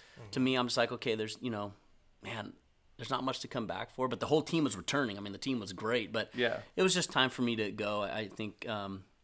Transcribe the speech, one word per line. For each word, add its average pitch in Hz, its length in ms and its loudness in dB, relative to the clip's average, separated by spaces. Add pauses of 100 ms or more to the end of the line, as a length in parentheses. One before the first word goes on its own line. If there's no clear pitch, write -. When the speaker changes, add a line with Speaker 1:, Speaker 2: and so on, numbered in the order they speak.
(320)
Speaker 1:
to 131 80 0
Speaker 2:
Mm-hmm. 127 60 4
Speaker 1:
me, 131 100 4
I'm 123 120 2
just 117 100 2
like, 120 160 2
"Okay, 113 220 0
there's, 110 260 -2
you 120 100 -2
know, 104 220 -4 (500)
man, 107 300 -6 (440)
there's 117 120 -8
not 127 160 0
much 131 160 -2
to 127 80 -8
come 117 180 -4
back 95 240 -6
for," 127 160 0
but 120 140 -4
the - 40 0
whole 147 160 4
team 160 220 0
was 117 140 0
returning. 113 400 0
I 101 40 -8
mean, 101 120 -8
the 95 40 -8
team 131 220 -2
was 98 140 -6
great, 110 400 0
but 110 200 -2
Speaker 3:
Yeah. 123 280 2 (160)
Speaker 1:
it 185 40 2
was 185 140 6
just 175 160 2
time 131 180 4
for - 120 -4
me 117 160 4
to 104 140 2
go. 104 320 0
I, 98 160 -2
I 107 100 -4
think, - 400 -6
um, 98 340 -4 (200)